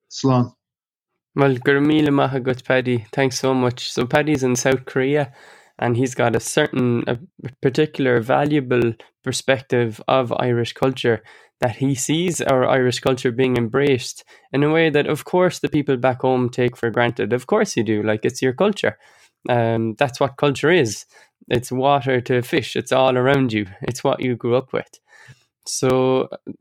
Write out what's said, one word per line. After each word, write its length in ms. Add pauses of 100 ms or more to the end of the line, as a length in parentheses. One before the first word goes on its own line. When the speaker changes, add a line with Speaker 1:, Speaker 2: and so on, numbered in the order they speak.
(100)
Speaker 1:
Slán. 420 (840)
Speaker 2:
Well, 220
gur 240
míle 320
maith 200
agat, 320
Paddy. 480
Thanks 260
so 160
much. 380
So 140
Paddy's 360
in 140
South 280
Korea, 480 (460)
and 180
he's 180
got 220
a 40
certain, 640
a 120 (420)
particular 600
valuable 760 (280)
perspective 840
of 300
Irish 340
culture, 500 (380)
that 160
he 180
sees 480
our 240
Irish 340
culture 320
being 240
embraced 680 (280)
in 100
a 80
way 200
that, 160
of 180
course, 340
the 100
people 280
back 240
home 300
take 260
for 140
granted. 420
Of 140
course 300
you 60
do. 200
Like, 220
it's 180
your 100
culture. 460 (500)
Um, 460
that's 260
what 160
culture 340
is. 360 (420)
It's 240
water 480
to 220
fish. 340
It's 160
all 240
around 360
you. 140 (160)
It's 220
what 160
you 160
grew 200
up 160
with. 280 (640)
So 640 (320)